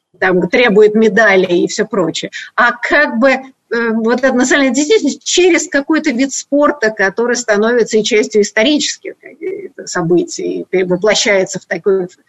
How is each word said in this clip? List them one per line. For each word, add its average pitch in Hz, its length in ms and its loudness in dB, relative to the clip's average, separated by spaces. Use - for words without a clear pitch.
там 180 300 0
требует 214 460 4
медалей 196 720 2
и 190 40 0
все - 180 -4
прочее, 170 440 -4
а 240 160 2
как 277 460 -2
бы, 269 120 4
э, 262 100 0
вот 226 520 -2
эта 269 100 2
национальная 269 400 2
идентичность 294 520 0
через 349 440 2
какой-то 302 420 -2
вид 262 220 -2
спорта, 285 580 0
который 220 460 -2
становится 226 640 0
и 214 60 0
частью 214 380 0
исторических, - 800 -2
э, - 640 -12
событий, 175 840 -2
и 190 140 0
воплощается 190 760 0
в - 80 -20
такой 190 420 -2